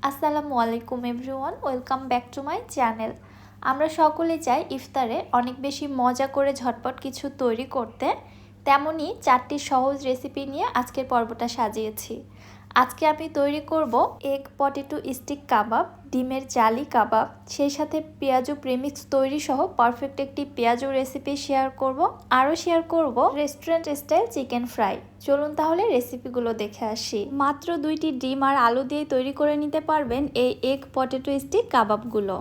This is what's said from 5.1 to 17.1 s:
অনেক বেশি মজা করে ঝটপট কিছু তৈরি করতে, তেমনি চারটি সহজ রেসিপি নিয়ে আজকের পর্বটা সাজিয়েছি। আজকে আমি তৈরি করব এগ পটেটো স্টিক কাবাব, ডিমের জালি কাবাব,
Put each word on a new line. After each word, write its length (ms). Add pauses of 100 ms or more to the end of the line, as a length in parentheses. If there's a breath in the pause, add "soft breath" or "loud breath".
অনেক 160 (100)
বেশি 200 (140)
মজা 280
করে 260
ঝটপট 480
কিছু 240 (140)
তৈরি 260 (100)
করতে, 320 (580 loud breath)
তেমনি 420 (140)
চারটি 360 (120)
সহজ 260 (120)
রেসিপি 380
নিয়ে 200 (140)
আজকের 320
পর্বটা 440
সাজিয়েছি। 600 (680 loud breath)
আজকে 220 (100)
আমি 140 (120)
তৈরি 220 (100)
করব 220 (400)
এগ 80 (160)
পটেটো 400 (200)
স্টিক 240 (100)
কাবাব, 340 (260)
ডিমের 320 (120)
জালি 380
কাবাব, 340 (260)